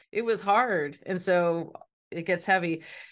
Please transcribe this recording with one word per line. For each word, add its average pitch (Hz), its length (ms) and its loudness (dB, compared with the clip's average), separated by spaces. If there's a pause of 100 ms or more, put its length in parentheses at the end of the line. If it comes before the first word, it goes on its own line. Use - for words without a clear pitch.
(120)
it 220 120 -2
was 226 180 0
hard. 202 640 2
And 185 160 -4
so 175 520 0 (380)
it 165 140 -8
gets 175 200 -2
heavy. 170 380 0 (280)